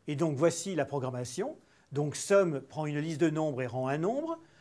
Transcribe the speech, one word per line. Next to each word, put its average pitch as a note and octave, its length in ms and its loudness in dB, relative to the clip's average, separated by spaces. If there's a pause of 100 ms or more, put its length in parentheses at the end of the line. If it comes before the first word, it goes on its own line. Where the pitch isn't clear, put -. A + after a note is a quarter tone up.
Et D3 80 -4
donc D3 220 0
voici E3+ 360 2
la C#3+ 120 0
programmation. C3 720 -4 (340)
Donc C#3+ 240 -2
somme F3+ 460 4
prend D#3 240 -6
une D3 140 -2
liste D#3 200 -4
de E3 100 6
nombres D#3 320 0
et B2 60 -2
rend C3 220 -2
un C#3+ 80 0
nombre. C#4+ 420 -2 (220)